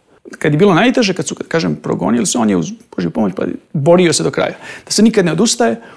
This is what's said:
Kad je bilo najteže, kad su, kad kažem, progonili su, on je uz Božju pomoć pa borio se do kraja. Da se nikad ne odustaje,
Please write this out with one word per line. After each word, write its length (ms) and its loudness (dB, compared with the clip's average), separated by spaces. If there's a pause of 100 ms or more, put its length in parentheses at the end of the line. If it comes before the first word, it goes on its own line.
(400)
Kad 120 2
je 60 2
bilo 160 6
najteže, 400 2
kad 140 -6
su, 80 -8
kad 120 -10
kažem, 280 -2
progonili 500 -2
su, 160 -2
on 80 2
je 80 2
uz 140 -2 (240)
Božju 160 -4
pomoć 240 -2
pa 80 -6 (300)
borio 400 4
se 100 -2
do 80 0
kraja. 240 -4 (300)
Da 60 -14
se 120 2
nikad 220 4
ne 60 0
odustaje, 500 0 (160)